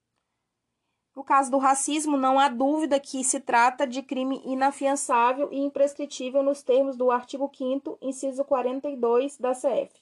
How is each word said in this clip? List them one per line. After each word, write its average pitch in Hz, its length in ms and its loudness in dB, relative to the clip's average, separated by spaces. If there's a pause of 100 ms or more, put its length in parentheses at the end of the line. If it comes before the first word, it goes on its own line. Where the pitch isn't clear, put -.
(1160)
No 269 100 -14
caso 269 260 4
do 277 60 4
racismo, 285 580 2
não 262 240 4
há 277 80 6
dúvida 277 540 0
que 262 240 -6
se 277 160 -2
trata 247 460 2
de 254 160 -6
crime 262 420 -4
inafiançável 269 1040 0
e 277 140 -4
imprescritível 277 760 -2
nos 277 200 -2
termos 269 320 2
do 247 160 0
artigo 247 380 -2
quinto, 277 540 -6
inciso 269 420 -4
quarenta 262 460 -4
e 277 60 -8
dois 240 420 0
da 254 160 -2
C 262 120 -6
F. - 360 -2